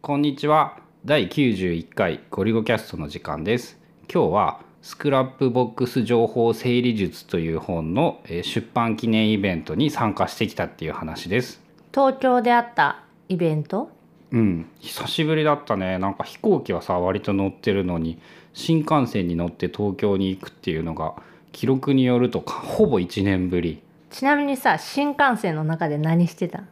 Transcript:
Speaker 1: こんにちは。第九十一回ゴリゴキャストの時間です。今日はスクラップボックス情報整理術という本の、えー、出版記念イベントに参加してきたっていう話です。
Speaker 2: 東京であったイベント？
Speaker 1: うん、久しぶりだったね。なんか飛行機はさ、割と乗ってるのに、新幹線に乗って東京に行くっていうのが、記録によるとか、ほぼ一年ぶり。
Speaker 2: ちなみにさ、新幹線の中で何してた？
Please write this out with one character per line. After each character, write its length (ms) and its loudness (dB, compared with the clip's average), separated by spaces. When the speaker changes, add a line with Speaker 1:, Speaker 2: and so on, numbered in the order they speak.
Speaker 1:
こ 120 -2
ん 40 0
に 140 0
ち 120 -4
は。 300 2
第 260 2
九 240 2
十 200 0
一 160 -6
回 400 0
ゴ 140 -2
リ 80 2
ゴ 120 2
キ 80 0
ャ 60 4
ス 140 -8
ト 60 -10
の 100 -6
時 140 -12
間 220 -6
で 140 2
す。 220 -10
今 260 0
日 40 0
は 280 2
ス 120 -18
ク 140 -2
ラ 140 4
ッ 80 -4
プ 180 0
ボ 160 2
ッ 80 -10
ク 140 -2
ス 160 0
情 240 4
報 260 2
整 260 0
理 160 2
術 300 -4
と 140 -2
い 160 -2
う 40 -4
本 360 -4
の、 300 0
え 160 -8
ー、 20 -10
出 280 -4
版 260 0
記 100 -4
念 240 4
イ 80 2
ベ 160 0
ン 80 -6
ト 100 -8
に 160 2
参 240 0
加 140 0
し 80 -10
て 100 0
き 80 -6
た 120 -2
っ 40 -10
て 160 -12
い 40 -4
う 40 -6
話 340 -10
で 140 0
す。 180 -12
Speaker 2:
東 280 2
京 240 2
で 100 4
あ 60 6
っ 160 -6
た 260 0
イ 60 0
ベ 200 0
ン 80 -2
ト？ 260 -4
Speaker 1:
う 60 2
ん、 400 2
久 300 -10
し 160 -2
ぶ 140 2
り 60 2
だ 100 4
っ 120 -4
た 100 0
ね。 220 -2
な 120 0
ん 40 -4
か 100 -8
飛 140 -12
行 220 2
機 120 -6
は 120 -2
さ、 160 0
割 220 0
と 120 -2
乗 140 0
っ 40 -2
て 220 -2
る 100 0
の 140 -2
に、 240 -4
新 340 0
幹 200 2
線 200 -2
に 80 -2
乗 120 0
っ 20 -2
て 260 -4
東 200 -2
京 220 2
に 120 0
行 100 -4
く 100 -14
っ 20 -20
て 180 -8
い 80 -2
う 60 -4
の 100 -6
が、 220 -6
記 140 -6
録 300 2
に 100 4
よ 140 4
る 100 4
と 120 -2
か、 120 -8
ほ 320 2
ぼ 140 2
一 240 -2
年 260 2
ぶ 100 2
り。 220 -4
Speaker 2:
ち 120 -8
な 120 4
み 80 0
に 120 0
さ、 220 2
新 400 -2
幹 200 2
線 180 -2
の 80 -2
中 260 -2
で 80 -2
何 300 4
し 80 -6
て 120 -4
た？ 120 -8